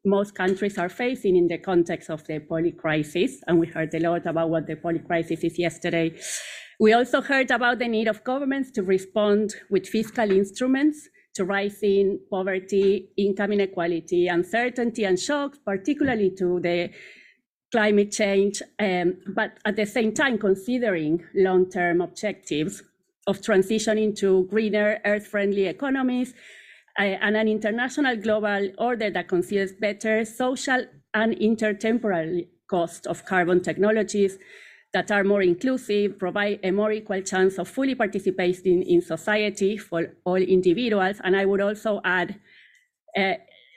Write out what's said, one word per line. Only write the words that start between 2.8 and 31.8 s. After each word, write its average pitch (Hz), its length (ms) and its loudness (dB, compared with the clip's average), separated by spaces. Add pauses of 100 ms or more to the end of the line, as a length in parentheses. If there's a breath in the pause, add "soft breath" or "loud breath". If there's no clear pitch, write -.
And 170 140 4
we 165 80 0
heard 160 260 -6
a 160 60 -2
lot 170 260 -2
about 165 240 -2
what 160 160 -2
the 160 100 -8
poly 165 220 -4
crisis 165 460 -4
is 165 140 -4
yesterday. 165 600 -2 (600 loud breath)
We 220 140 8
also 254 260 2
heard 262 300 0
about 240 280 2
the 240 80 -4
need 226 220 0
of 214 160 -4
governments 269 480 -4
to 208 100 -2
respond 202 720 0 (160)
with 190 160 0
fiscal 220 440 -2
instruments 254 800 0 (260 soft breath)
to 196 100 -4
rising 196 760 0 (120)
poverty, 190 840 0
income 202 360 0
inequality, 175 720 0
uncertainty, 233 800 0
and 185 160 2
shocks, 285 440 -4
particularly 208 760 0
to 180 200 0
the 175 320 0 (800 loud breath)
climate 208 400 4
change, 202 520 0 (180)
um, 180 340 0 (180)
but 214 200 -2 (120)
at 214 120 -2
the 214 100 0
same 220 260 0
time 262 260 0
considering 190 840 0 (140)
long-term 185 640 2
objectives 170 840 -6 (460)
of 196 140 -2
transitioning 214 720 2
to 190 340 2
greener, 214 540 0
earth-friendly 202 600 0
economies, 254 680 -2 (640 loud breath)
uh, 202 40 2
and 202 340 0
an 220 100 2
international 233 680 -2
global 208 640 -2
order 226 300 -2
that 175 200 -4
considers 190 440 0
better 220 520 -2
social 254 600 -2 (300)
and 226 220 0
intertemporal 208 1080 0 (240)